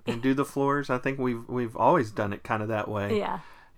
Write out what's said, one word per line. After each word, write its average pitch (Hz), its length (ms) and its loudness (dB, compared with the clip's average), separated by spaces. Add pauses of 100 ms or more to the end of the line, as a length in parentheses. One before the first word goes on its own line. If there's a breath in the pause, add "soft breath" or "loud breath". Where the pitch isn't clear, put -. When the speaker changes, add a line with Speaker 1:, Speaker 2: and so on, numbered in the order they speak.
Speaker 1:
and 117 160 -2
Speaker 2:
<laughs> 135 60 4
Speaker 1:
do 135 60 6
the 139 100 2
floors. 139 460 0
I 127 80 2
think 135 200 -2
we've, 120 300 -2
we've 123 280 -4
always 123 340 6
done 104 240 -2
it - 100 -14
kinda 107 220 -2
that 107 220 -2
way. 104 300 -2
Speaker 2:
Yeah. - 200 -4 (400 loud breath)